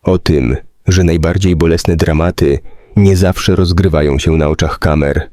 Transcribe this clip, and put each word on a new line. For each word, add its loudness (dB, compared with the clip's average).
O 0
tym, 0
że 2
najbardziej 0
bolesne 0
dramaty 0
nie 4
zawsze 0
rozgrywają 0
się 0
na 0
oczach -4
kamer -2